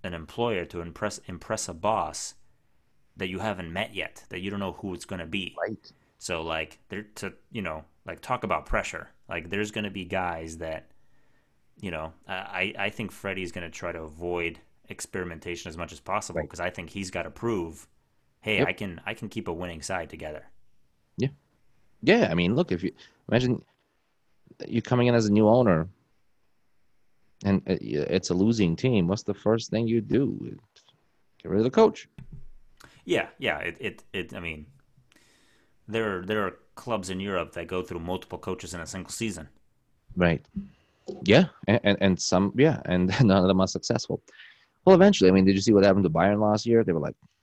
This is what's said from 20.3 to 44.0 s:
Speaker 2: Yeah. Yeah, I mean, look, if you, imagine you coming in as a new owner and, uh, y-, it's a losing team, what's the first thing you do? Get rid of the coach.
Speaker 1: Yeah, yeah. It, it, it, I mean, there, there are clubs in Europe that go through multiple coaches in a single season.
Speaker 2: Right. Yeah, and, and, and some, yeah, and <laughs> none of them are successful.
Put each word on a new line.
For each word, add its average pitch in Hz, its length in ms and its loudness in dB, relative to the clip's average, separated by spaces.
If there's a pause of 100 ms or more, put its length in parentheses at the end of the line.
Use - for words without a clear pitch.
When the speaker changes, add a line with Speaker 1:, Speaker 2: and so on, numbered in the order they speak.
Speaker 2:
Yeah. 139 120 0 (760)
Yeah, 208 280 4
I - 20 0
mean, 123 220 2
look, 170 160 0
if 90 120 -4
you, - 80 -4 (360)
imagine 123 360 0 (1040)
you 113 140 -2
coming 123 260 2
in 120 80 4
as 113 120 4
a 101 40 2
new 107 160 6
owner 104 400 6 (1600)
and, 98 240 2
uh, 95 100 0
y-, 71 300 -4
it's 90 220 0
a - 20 2
losing 98 420 2
team, 110 320 2
what's 98 160 -2
the 101 100 -6
first 113 360 0
thing 113 180 0
you 113 140 2
do? 110 560 -2 (800)
Get 80 140 -8
rid 98 80 2
of 110 40 4
the 123 60 2
coach. - 380 4 (960)
Speaker 1:
Yeah, 143 320 0
yeah. 87 220 -2
It, 85 200 -8
it, - 240 -10 (100)
it, 90 200 -8
I 104 60 -10
mean, 80 260 -10 (1200)
there, 107 360 -2
there 104 220 -2
are - 120 -6 (180)
clubs 104 340 -6
in 92 100 -4
Europe 95 340 -4
that 82 140 -10
go 92 140 -4
through 87 180 -8
multiple 90 380 -8
coaches - 360 -8
in 87 80 -10
a 82 40 -10
single 90 260 -12
season. 90 380 -6 (640)
Speaker 2:
Right. 87 300 2 (760)
Yeah, 151 220 8 (220)
and, 107 160 4
and, 101 180 4
and 95 180 4
some, 98 360 2
yeah, 139 300 4
and 90 220 2
<laughs> 95 160 2
none 95 200 6
of 90 40 4
them 92 140 6
are 95 60 4
successful. - 540 -2 (640)